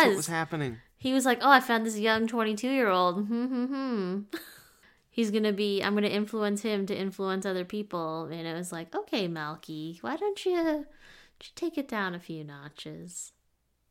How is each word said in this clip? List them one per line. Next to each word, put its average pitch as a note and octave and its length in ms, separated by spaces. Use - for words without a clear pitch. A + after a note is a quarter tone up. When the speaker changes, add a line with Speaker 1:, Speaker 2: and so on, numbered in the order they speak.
Speaker 1:
what C#4 60
Speaker 2:
was. G3 80
Speaker 1:
was D3+ 100
happening. D#3 500
Speaker 2:
He C4 180
was C4 120
like, A#3+ 160
"Oh, B3+ 80
I C4 120
found A#3 220
this A3 140
young A3 300
twenty-two-year-old. G#3+ 1000
Hmm, A#3 180
hmm, B3+ 200
hmm. A#3+ 540
<laughs> A#3 60
He's A3+ 220
gonna G#3+ 200
be, G3 300
I'm G3+ 140
gonna G#3 140
influence G#3 520
him G#3 240
to G3+ 100
influence F#3+ 520
other F#3 180
people." E3 600
And E3 220
it E3 60
was F3+ 180
like, E3+ 240
"Okay, D4+ 320
Malky, D#3 760
why A#3 120
don't G4+ 300
you, F#4 80
you D#4+ 320
take D#4+ 240
it C#4 80
down G3 260
a F3 60
few E3 240
notches? D3+ 880